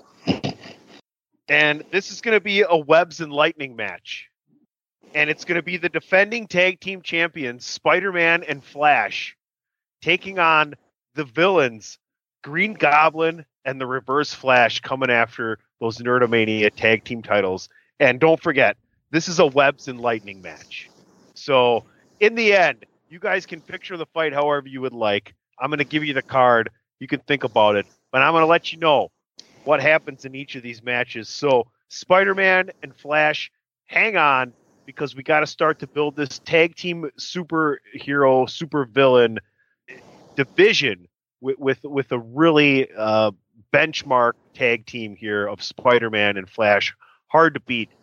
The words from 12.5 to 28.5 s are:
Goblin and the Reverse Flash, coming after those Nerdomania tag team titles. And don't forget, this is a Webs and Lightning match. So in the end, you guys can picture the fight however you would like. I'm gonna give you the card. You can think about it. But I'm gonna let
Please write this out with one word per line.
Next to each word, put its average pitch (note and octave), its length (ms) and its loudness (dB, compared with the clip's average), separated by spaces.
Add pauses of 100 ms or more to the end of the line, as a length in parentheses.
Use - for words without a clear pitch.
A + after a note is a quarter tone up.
Goblin D#3+ 680 0 (200)
and C3+ 160 -8
the B2+ 60 -6
Reverse C3 440 -4
Flash, B2 500 2
coming C3+ 280 -4
after A#2 480 -2 (240)
those A#2 160 -6
Nerdomania A#2 800 0
tag A2+ 280 0
team A#2 200 -12
titles. F#2+ 440 -2 (320)
And B2+ 200 2
don't D#3+ 220 4
forget, C3 360 0 (320)
this E3 180 -4
is E3+ 120 -2
a E3+ 80 6
Webs C#3 400 0
and B2 120 -10
Lightning G2+ 440 -6
match. - 440 -18 (460)
So B2 500 2 (360)
in A3+ 160 4
the A3 180 2
end, E3 320 2 (240)
you E3 80 -20
guys F#3 300 -4
can E3+ 120 -16
picture F#3 380 -14
the D#3+ 80 -10
fight D#3+ 280 -4
however C#3+ 340 -2
you C3 140 -12
would B2+ 120 -6
like. G#2+ 400 -2 (260)
I'm C3+ 120 -4
gonna D3 120 -2
give D3+ 200 -4
you D3 100 -4
the C3 80 -2
card. B2 480 2 (300)
You C3+ 80 -14
can C#3 140 -4
think C#3 220 -2
about G#2+ 320 2
it. G2+ 120 -2 (240)
But C3 100 2
I'm D3+ 120 4
gonna E3 120 4
let E3 260 2